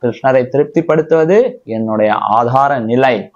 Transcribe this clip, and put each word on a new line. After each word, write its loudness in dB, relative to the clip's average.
கிருஷ்ணரை 0
திருப்திப்படுத்துவது 0
என்னுடைய -2
ஆதார 0
நிலை, 0